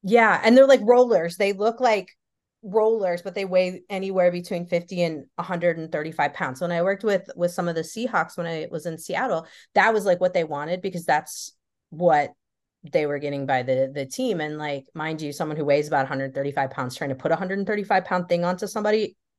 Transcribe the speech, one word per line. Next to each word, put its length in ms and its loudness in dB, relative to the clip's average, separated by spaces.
Yeah. 400 4
And 140 6
they're 120 12
like 160 8
rollers. 520 4
They 160 0
look 300 -2
like 260 2
rollers, 600 0
but 140 -10
they 80 -4
weigh 460 0
anywhere 420 0
between 340 -6
fifty 380 -2
and 220 -4
a 60 -6
hundred 340 0
and 140 -10
thirty-five 420 -2
pounds. 280 -6
When 100 -4
I 120 0
worked 200 -2
with, 320 0
with 160 -2
some 160 -4
of 80 -4
the 60 -4
Seahawks, 560 -4
when 100 -6
I 240 -6
was 140 -8
in 120 -8
Seattle, 480 -4
that 180 4
was, 120 0
like, 160 2
what 120 0
they 120 0
wanted, 360 -6
because 240 -6
that's 460 -2
what 420 2
they 160 0
were 140 -2
getting 260 -4
by 180 0
the, 300 0
the 120 -6
team. 340 -4
And, 180 -6
like, 360 -6
mind 280 -6
you, 120 -6
someone 240 -4
who 80 -4
weighs 240 0
about 160 2
a 20 -12
hundred 260 -6
thirty-five 380 -4
pounds 240 -6
trying 140 -6
to 60 -4
put 180 -2
a 20 2
hundred 320 -4
thirty-five 380 0
pound 240 -2
thing 160 0
onto 220 -2
somebody, 500 -2